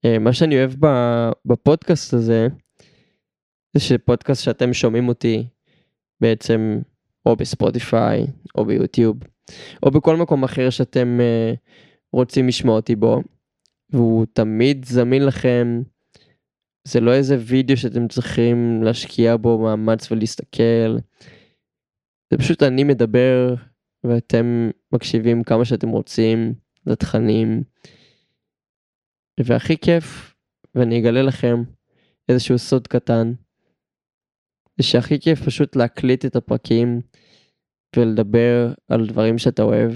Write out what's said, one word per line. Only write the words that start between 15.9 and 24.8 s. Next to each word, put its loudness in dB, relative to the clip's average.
זה 0
לא 4
איזה 2
וידאו 0
שאתם -2
צריכים 0
להשקיע 0
בו 0
מאמץ -2
ולהסתכל. -2
זה 0
פשוט 0
אני 2
מדבר, 2
ואתם 0